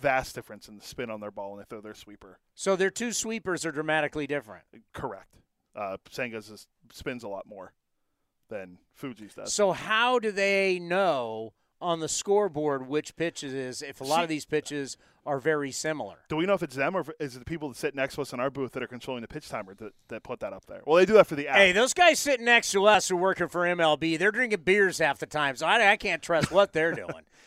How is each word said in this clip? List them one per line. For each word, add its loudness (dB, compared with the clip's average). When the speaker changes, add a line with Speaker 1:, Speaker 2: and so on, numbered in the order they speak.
Speaker 1:
vast 0
difference -16
in -20
the -20
spin -10
on -8
their -10
ball -10
when -16
they -18
throw -12
their -16
sweeper. -20
Speaker 2:
So 0
their 2
two -6
sweepers -4
are -4
dramatically -2
different. -8
Speaker 1:
Correct. -10
Uh, -6
Senga's -8
is, -20
spins -10
a -10
lot -10
more -18
than -14
Fuji's -14
does. -8
Speaker 2:
So 2
how 0
do -4
they 0
know -2
on -2
the -4
scoreboard 0
which -4
pitch -4
it -8
is -8
if -14
a -10
lot 2
Speaker 1:
See, 2
Speaker 2:
of -4
these -4
pitches -4
are -2
very 0
similar? -6
Speaker 1:
Do -4
we 0
know 2
if 0
it's -8
them 0
or -2
if, -8
is -8
it -16
the -18
people -6
that -14
sit -4
next -2
to -4
us -8
in -8
our 0
booth -6
that -6
are -8
controlling -10
the -12
pitch -14
timer -10
that, -14
that -12
put -10
that -8
up -16
there? -16
Well, 6
they 8
do 2
that 10
for -8
the -4
app. 2
Speaker 2:
Hey, 8
those 2
guys 6
sitting 0
next 4
to 2
us 6
who 0
are 0
working 2
for -2
M 0
L 4
B, 0
they're 2
drinking -2
beers 4
half 2
the -8
time, -2
so -4
I, 6
I 4
can't -4
trust 0
what 6
they're 0
Speaker 1:
<laughs> -8
Speaker 2:
doing. -10